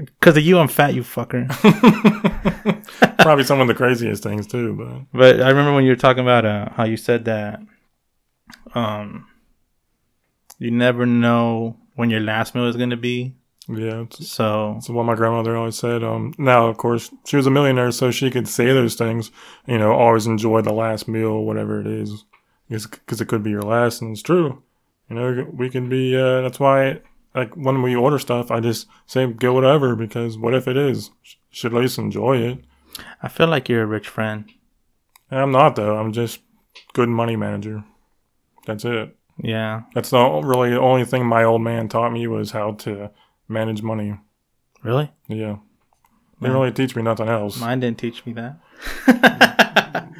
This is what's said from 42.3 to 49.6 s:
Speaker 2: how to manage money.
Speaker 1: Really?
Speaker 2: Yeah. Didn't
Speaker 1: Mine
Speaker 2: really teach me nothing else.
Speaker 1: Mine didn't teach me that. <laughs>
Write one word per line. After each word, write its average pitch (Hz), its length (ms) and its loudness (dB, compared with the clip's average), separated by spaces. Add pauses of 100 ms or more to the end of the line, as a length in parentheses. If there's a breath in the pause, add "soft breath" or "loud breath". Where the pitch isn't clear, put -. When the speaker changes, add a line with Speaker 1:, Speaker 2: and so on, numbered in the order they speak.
Speaker 2:
how 107 220 -6
to 104 360 -10 (400)
manage 110 340 -4
money. 107 320 -6 (680)
Speaker 1:
Really? 139 280 -4 (160)
Speaker 2:
Yeah. 107 300 -8
Didn't - 20 -20 (800)
Speaker 1:
Mine 127 140 -2
Speaker 2:
really 131 180 2
teach 131 240 -2
me 117 80 -4
nothing 113 240 -2
else. 107 320 -4
Speaker 1:
Mine 123 220 -4
didn't 120 180 -2
teach - 260 -10
me 117 80 -10
that. 120 240 -14 (480 loud breath)
<laughs> - 1160 2